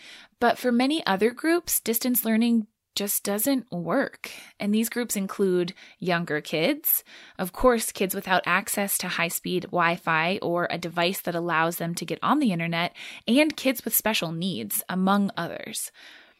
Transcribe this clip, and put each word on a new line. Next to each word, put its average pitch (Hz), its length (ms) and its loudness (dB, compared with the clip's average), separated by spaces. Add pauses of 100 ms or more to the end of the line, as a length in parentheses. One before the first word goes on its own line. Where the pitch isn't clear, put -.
(380)
But 233 180 4
for 247 160 -2
many 269 340 2
other 196 260 2
groups, 330 480 0
distance 233 440 0
learning 226 420 2 (300)
just 196 260 -2
doesn't 214 480 0
work. 175 600 -2 (280)
And 208 160 0
these 226 160 2
groups 240 260 -4
include 190 560 2 (280)
younger 170 400 -2
kids, 196 640 -2 (340)
of 185 140 -4
course, 233 400 2
kids 190 240 -2
without 190 280 0
access 196 540 0
to 180 100 -6
high-speed 175 640 -2
Wi-Fi 170 720 0
or 170 280 0
a - 60 -2
device 175 440 -2
that 170 160 -4
allows 170 400 0
them 170 180 -4
to 170 100 -8
get 160 160 -6
on 254 200 2
the 247 120 4
internet, 165 420 -2 (340)
and 294 280 4
kids 262 280 -2
with 220 100 -2
special 214 380 0
needs, 165 560 -4
among 190 480 2
others. - 560 -8 (480)